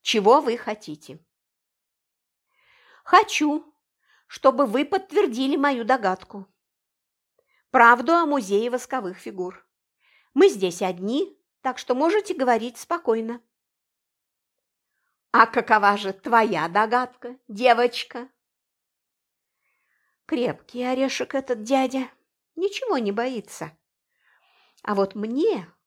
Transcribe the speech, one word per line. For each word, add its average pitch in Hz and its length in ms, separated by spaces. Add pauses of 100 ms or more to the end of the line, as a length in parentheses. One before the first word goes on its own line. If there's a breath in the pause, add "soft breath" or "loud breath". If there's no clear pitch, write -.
Чего 220 380
вы 262 160
хотите?» 160 640 (1800 soft breath)
«Хочу, 311 720 (520)
чтобы 269 380
вы 247 200
подтвердили 294 720
мою 269 260
догадку. 208 640 (1200)
Правду 240 420
о 339 120
музее 233 440
восковых 240 480
фигур. 185 500 (680)
Мы 349 140
здесь 190 340
одни, 196 560 (220)
так 254 180
что - 180
можете 349 380
говорить 240 440
спокойно». 233 640 (1900)
«А 233 140
какова 214 480
же 202 160
твоя 208 560
догадка, 233 800
девочка?» 240 840 (2000)
Крепкий 247 580
орешек 262 520
этот 254 280
дядя, 262 460 (460)
ничего 392 420
не 208 160
боится. 226 640 (1040)
А 208 100
вот 196 220
мне 233 520 (200)